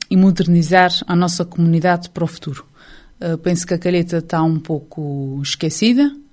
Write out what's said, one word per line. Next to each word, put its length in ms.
e 60
modernizar 760
a 80
nossa 300
comunidade 680
para 140
o 40
futuro. 380
Eh, 160
penso 320
que 60
a 40
Calheta 420
está 220
um 160
pouco 840
esquecida. 680